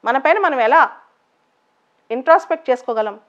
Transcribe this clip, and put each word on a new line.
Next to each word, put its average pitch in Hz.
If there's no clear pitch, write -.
మన 240
పైన 311
మనం 311
ఎలా 247
ఇంట్రాస్పెక్ట్ 320
చేసుకోగలం 220